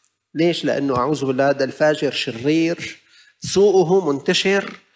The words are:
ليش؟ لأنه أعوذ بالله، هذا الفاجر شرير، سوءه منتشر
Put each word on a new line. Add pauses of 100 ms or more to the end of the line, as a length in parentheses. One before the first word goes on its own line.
(340)
ليش؟
لأنه
أعوذ
بالله،
هذا
الفاجر
شرير، (400)
سوءه
منتشر (160)